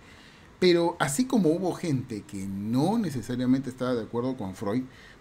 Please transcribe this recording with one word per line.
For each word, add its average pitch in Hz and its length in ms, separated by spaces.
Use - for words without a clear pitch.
Pero 170 400
así 151 280
como 196 240
hubo 170 240
gente 127 480
que 98 240
no 117 520
necesariamente 127 720
estaba 127 240
de 113 80
acuerdo 120 340
con 95 180
Freud, 110 300